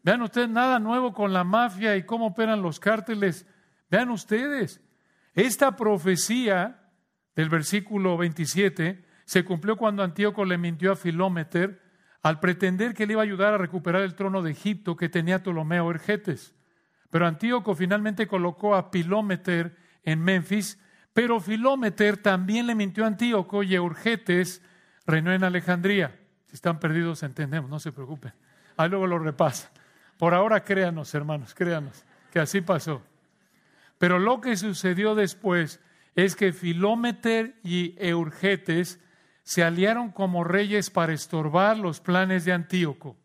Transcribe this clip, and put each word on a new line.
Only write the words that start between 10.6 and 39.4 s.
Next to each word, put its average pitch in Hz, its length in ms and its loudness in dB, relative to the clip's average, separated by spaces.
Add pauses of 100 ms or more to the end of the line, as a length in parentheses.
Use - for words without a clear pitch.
a 190 40 0
Filómeter 180 840 -2 (400)
al 160 180 2
pretender 185 540 0
que 214 120 -2
le 214 80 -2
iba 220 80 2
a - 20 2
ayudar 202 300 2
a 202 40 0
recuperar 175 440 -2
el 185 120 -4
trono 196 260 -4
de 160 120 -4
Egipto 175 440 -6
que 170 120 -4
tenía 180 340 0
Ptolomeo 170 480 -2
Ergetes. 196 640 -4 (560)
Pero 170 160 4
Antíoco 214 480 0
finalmente 208 520 0
colocó 190 500 0
a - 140 -2
Filómeter 180 840 -2 (260)
en 160 180 0
Memphis, 190 580 0 (340)
pero 233 280 2
Filómeter 214 760 0
también 208 480 0
le 233 80 0
mintió 208 300 0
a 226 40 2
Antíoco 208 540 0
y 190 120 2
Eurgetes 180 880 0 (440)
reinó 160 260 2
en 185 120 2
Alejandría. 180 760 0 (280)
Si - 80 -20
están 170 220 -2
perdidos, 165 440 -2
entendemos, 139 480 -6
no 151 100 -8
se 151 120 -8
preocupen. 131 420 -14 (420)
Ahí 165 140 2
luego 190 160 0
lo 175 120 0
repasa. 156 520 -2 (480)
Por 170 160 4
ahora 208 280 4
créanos, 175 520 -2
hermanos, 147 400 -4
créanos, 165 500 -4 (260)
que 170 100 0
así 190 200 0
pasó. 160 420 -2 (960)
Pero 180 200 4
lo 226 220 2
que 233 160 -2
sucedió 190 580 0
después 180 640 0 (340)
es 185 220 2
que 190 160 2
Filómeter 226 1120 -2
y 175 360 -2
Eurgetes 170 1040 -2 (420)